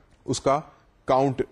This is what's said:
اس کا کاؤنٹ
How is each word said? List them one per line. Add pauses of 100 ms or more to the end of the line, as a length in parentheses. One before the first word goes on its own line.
(260)
اس
کا (460)
کاؤنٹ (100)